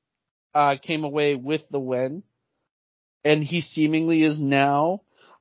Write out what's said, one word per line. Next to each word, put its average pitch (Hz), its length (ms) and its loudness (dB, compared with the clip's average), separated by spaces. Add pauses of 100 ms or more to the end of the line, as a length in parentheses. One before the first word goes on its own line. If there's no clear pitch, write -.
(560)
uh, 143 260 4
came 156 220 -4
away 147 320 0
with 139 340 -6
the 143 100 -4
win, 131 440 -4 (1000)
and 151 200 2
he 165 180 -4
seemingly 160 600 0
is 151 160 0
now, 143 640 0 (400)